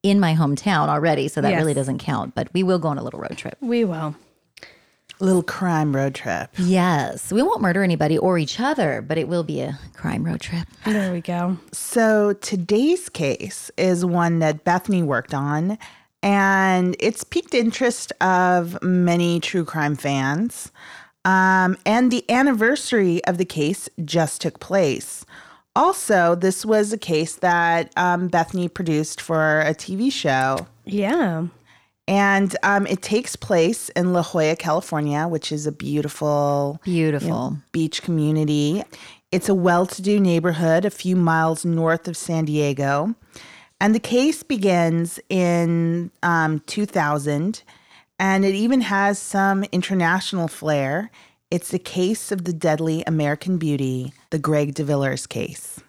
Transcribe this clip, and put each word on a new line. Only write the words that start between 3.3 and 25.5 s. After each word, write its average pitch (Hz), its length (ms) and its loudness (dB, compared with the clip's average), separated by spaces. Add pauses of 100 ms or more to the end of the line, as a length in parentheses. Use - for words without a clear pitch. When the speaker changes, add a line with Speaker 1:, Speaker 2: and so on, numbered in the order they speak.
Speaker 1:
trip. - 240 -12
Speaker 2:
We 233 240 0
will. 160 280 -4 (1040)
Speaker 3:
A 190 40 -2
little 185 200 4
crime 156 500 0
road 135 220 0
trip. - 420 -6
Speaker 1:
Yes. 175 720 2
We 226 120 2
won't 427 160 0
murder 190 240 2
anybody 160 340 2
or 180 200 2
each 151 200 -4
other, 226 440 0
but 151 160 -4
it 147 100 -4
will 170 160 -2
be 147 160 -6
a 139 180 -6 (160)
crime - 300 -6
road 165 160 -4
trip. 170 260 -8 (180)
Speaker 2:
There 202 280 0
we 170 80 -4
go. 175 380 -2 (120)
Speaker 3:
So 214 680 2
today's 233 680 0
case - 680 -6
is 180 280 2
one 170 360 2
that 156 240 0
Bethany 180 400 2
worked 135 280 -2
on, 151 460 -2 (460)
and 190 760 2
it's - 240 -2
piqued - 320 -6
interest 240 680 0
of 180 640 2
many 175 560 2
true 170 260 -2
crime 147 300 -2
fans. 139 800 -2 (520)
Um, 190 520 4 (100)
and 240 240 4
the - 180 -2
anniversary 233 1000 2
of 175 120 0
the 185 60 0
case 160 440 -2 (160)
just 156 360 0
took - 180 -6
place. - 680 -2 (520)